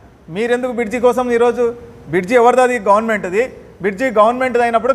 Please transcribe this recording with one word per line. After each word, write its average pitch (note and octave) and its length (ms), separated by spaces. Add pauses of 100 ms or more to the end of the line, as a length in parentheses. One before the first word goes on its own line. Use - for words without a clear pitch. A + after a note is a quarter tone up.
(360)
మీరెందుకు A#3+ 420
బ్రిడ్జి A#3+ 300
కోసం B3 180 (120)
ఈరోజు? A#3+ 260 (480)
బ్రిడ్జి F#3 300
ఎవరిది? B3+ 260
అది B3 80 (140)
గవర్నమెంట్ది. G#3 540 (400)
బ్రిడ్జి G#3 220 (120)
గవర్నమెంట్ది A#3+ 480
అయినప్పుడు A#3 280